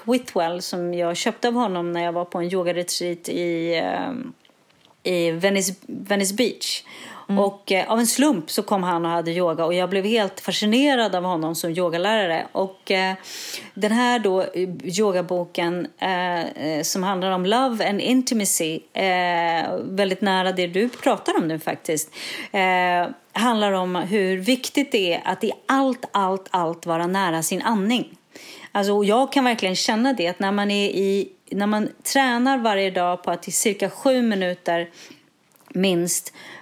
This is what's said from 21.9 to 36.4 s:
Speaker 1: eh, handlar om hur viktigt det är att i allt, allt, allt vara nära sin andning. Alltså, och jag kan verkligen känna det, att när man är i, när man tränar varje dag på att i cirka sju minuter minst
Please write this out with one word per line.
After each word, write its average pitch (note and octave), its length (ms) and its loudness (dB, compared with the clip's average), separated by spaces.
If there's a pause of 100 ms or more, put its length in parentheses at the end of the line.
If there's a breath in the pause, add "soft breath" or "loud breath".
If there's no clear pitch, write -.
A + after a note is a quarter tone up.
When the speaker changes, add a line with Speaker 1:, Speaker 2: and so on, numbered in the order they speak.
Speaker 1:
eh, F3+ 560 2 (240)
handlar G#3 400 2
om F#3 240 0
hur F#3+ 420 0
viktigt B3+ 540 0
det F#3 220 2
är - 100 -4
att F#3 200 -2
i G#3 80 0 (140)
allt, C4+ 460 2
allt, F#3+ 380 0
allt E3 360 -2
vara E3+ 200 0
nära F3+ 360 0
sin F3+ 200 -2
andning. A3 560 0 (540 loud breath)
Alltså, G3+ 200 2
och G#3 120 4
jag B3 280 4
kan C4+ 120 4
verkligen G#3 320 0
känna A#3+ 360 2
det, F3 160 0
att F3+ 100 -6
när G3 140 0
man G3+ 180 0
är G3+ 180 0
i, G3 400 0 (220)
när G3 160 -2
man G#3+ 220 0 (240)
tränar C4 460 2
varje G3 320 2
dag F3+ 320 0
på F#3 80 -2
att F3 180 -4
i F3+ 40 -6
cirka G3+ 380 0
sju C4 320 2
minuter F3+ 640 0 (840 loud breath)
minst F3+ 580 0 (300 loud breath)